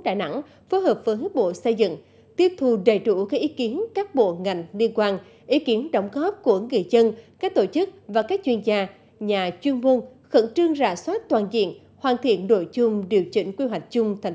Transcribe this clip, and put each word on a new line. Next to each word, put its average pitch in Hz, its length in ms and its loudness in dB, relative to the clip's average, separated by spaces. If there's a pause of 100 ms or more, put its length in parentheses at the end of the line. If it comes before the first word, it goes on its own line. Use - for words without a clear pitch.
Đà 190 100 -2
Nẵng 196 280 -4 (260)
phối 381 120 0
hợp 269 240 2
với 220 120 0 (180)
Bộ 185 180 2
Xây 233 220 -2
dựng 196 220 0 (400)
tiếp 359 220 4
thu 247 260 2
đầy 214 140 6
đủ 196 260 0
các 277 160 -2
ý 294 80 -2
kiến 262 360 -4 (100)
các 403 200 -4
bộ 202 200 2
ngành 180 380 -4
liên 220 220 -2
quan, 202 240 0 (280)
ý 285 120 2
kiến 277 340 0
đóng 202 200 0
góp 359 300 -4
của 190 180 2
người 226 300 -2
dân, 226 220 4 (260)
các 381 160 -4
tổ 202 120 4
chức 381 240 -2 (180)
và 214 140 0
các 381 220 -4
chuyên 233 160 0
gia, 202 260 0 (340)
nhà 196 300 -2 (100)
chuyên 269 200 -2
môn, 254 200 4 (220)
khẩn 226 220 4 (100)
trương 339 200 2
rà 226 220 0
soát 415 320 -6
toàn 220 220 2
diện, 214 240 0 (220)
hoàn 254 260 0
thiện 196 240 0
nội 185 260 2
dung 214 360 0
điều 190 160 2
chỉnh 185 280 -2
quy 269 140 -4
hoạch 202 240 -6
chung 220 320 0
thành 180 120 -6